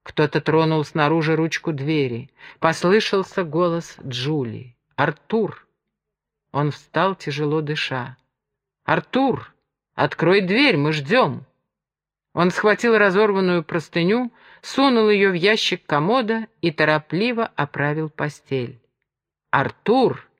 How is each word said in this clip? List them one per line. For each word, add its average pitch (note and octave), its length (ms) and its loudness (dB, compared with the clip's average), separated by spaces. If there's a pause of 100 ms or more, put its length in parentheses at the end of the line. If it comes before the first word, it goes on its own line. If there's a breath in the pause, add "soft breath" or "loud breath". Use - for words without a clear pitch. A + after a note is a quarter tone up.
Кто-то D3+ 400 0
тронул D#3 420 2
снаружи D#3+ 520 0
ручку D#3+ 380 -2
двери. C3+ 580 -4 (280 loud breath)
Послышался F#3 840 0
голос E3 600 -4
Джули. B2 720 -6 (200)
«Артур!» D#3+ 720 -4 (840)
Он D3 200 0
встал, F3+ 420 -2
тяжело D3+ 480 -4
дыша. C3 560 -6 (680)
«Артур, F3+ 680 -2 (400)
открой E3 480 2
дверь, G3+ 360 2
мы D3+ 160 0
ждём!» D3+ 520 0 (920)
Он F3 140 2
схватил G#3+ 440 2
разорванную F#3+ 680 2
простыню, F#3 680 -2 (300 soft breath)
сунул A#3+ 480 2
её G3 220 4
в - 20 -2
ящик G3 540 0
комода A3 580 0 (160)
и E3+ 80 0
торопливо D#3+ 840 0
оправил D3+ 560 -4
постель. B2+ 680 -8 (680)
«Артур!» F3+ 800 0 (100)